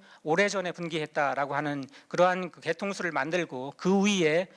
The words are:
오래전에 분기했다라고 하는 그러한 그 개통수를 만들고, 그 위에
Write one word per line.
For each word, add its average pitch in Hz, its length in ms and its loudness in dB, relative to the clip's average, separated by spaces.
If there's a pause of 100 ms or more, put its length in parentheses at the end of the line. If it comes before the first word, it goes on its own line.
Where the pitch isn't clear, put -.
(240)
오래전에 180 480 0
분기했다라고 147 840 -2
하는 143 300 -2 (220)
그러한 180 420 2
그 - 100 -20
개통수를 175 520 -4
만들고, 143 640 -4
그 196 260 4
위에 180 540 2